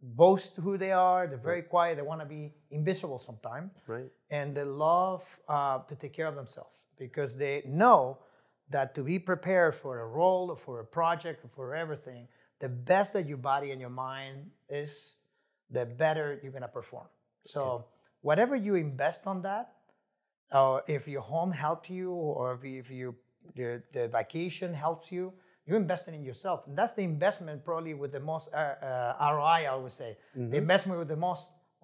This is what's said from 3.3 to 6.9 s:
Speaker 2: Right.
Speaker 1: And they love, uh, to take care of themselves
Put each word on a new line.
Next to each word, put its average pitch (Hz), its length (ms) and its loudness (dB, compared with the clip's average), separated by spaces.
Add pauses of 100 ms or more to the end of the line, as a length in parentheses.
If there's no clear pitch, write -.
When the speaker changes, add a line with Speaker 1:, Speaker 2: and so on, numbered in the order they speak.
Speaker 2:
Right. 123 240 -8 (200)
Speaker 1:
And 143 240 -4
they 143 100 -2
love, 170 580 2 (260)
uh, 139 320 2
to 135 160 -14
take 143 180 -12
care 160 120 -4
of 151 100 -6
themselves - 420 -14 (180)